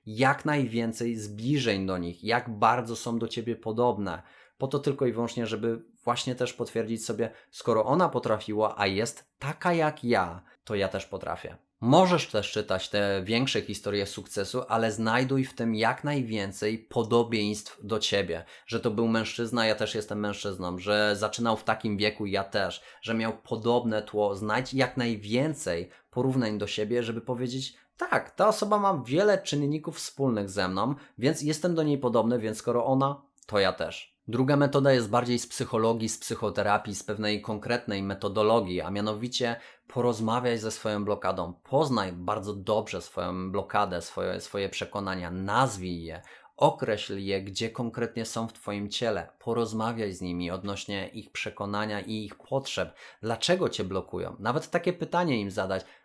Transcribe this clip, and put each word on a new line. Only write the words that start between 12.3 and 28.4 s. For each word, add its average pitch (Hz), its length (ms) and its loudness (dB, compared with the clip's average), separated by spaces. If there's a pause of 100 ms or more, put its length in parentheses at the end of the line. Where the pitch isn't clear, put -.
czytać 101 380 -2
te 101 340 2
większe 113 380 2
historie 101 440 -2
sukcesu, 101 640 -6
ale 113 240 2
znajduj 123 540 2
w - 80 -12
tym 117 220 0
jak 113 280 2
najwięcej 110 760 -2
podobieństw 113 1040 0
do 107 160 -2
ciebie. 90 460 0 (220)
Że 113 120 -2
to 117 120 0
był 113 160 2
mężczyzna, 113 580 0
ja 110 100 4
też 104 200 -2
jestem 104 240 -4
mężczyzną. 95 600 -4
Że 104 360 4
zaczynał 107 420 0
w - 60 -10
takim 107 340 0
wieku, 104 280 0
ja 98 180 0
też. 95 380 -2 (200)
Że 113 120 -4
miał 113 240 -2
podobne 117 640 0
tło. 104 340 0
Znajdź 107 380 -2
jak 131 240 2
najwięcej 110 920 -2 (220)
porównań 123 460 2
do 104 100 -2
siebie, 110 360 0
żeby 113 180 -4
powiedzieć: 127 560 -4 (200)
„Tak, - 340 -2
ta 190 160 4